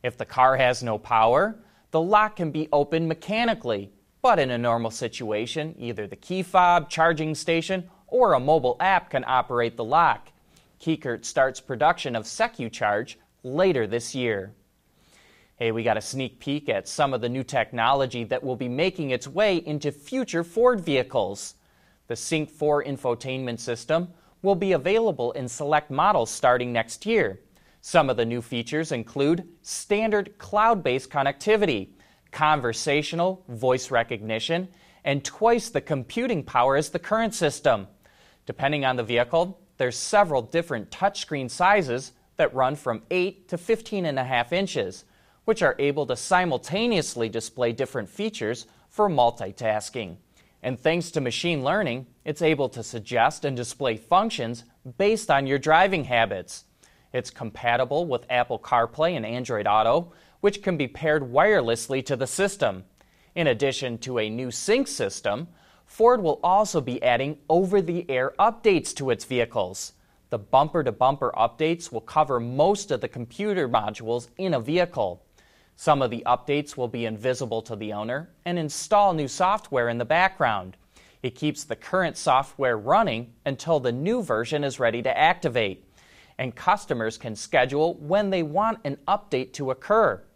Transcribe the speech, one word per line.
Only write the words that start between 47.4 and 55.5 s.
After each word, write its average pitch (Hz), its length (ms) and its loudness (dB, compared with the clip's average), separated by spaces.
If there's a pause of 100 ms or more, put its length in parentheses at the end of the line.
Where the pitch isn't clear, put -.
different 117 380 -4
features 202 580 -6 (220)
for 208 200 2
multitasking. 110 1080 0 (460)
And 123 160 -4
thanks 165 320 0
to 151 100 -2
machine 135 420 -2
learning, 135 440 -2 (160)
it's 151 180 -6
able 143 280 2
to 120 120 -10
suggest 117 640 0
and 135 100 -2
display 120 420 -4
functions 156 640 -2 (340)
based 208 320 0
on 139 160 4
your 135 140 2